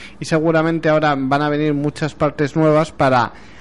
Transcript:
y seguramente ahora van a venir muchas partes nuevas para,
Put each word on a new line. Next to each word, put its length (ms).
y 60
seguramente 640
ahora 300
van 240
a 80
venir 240
muchas 400
partes 420
nuevas 360
para, 400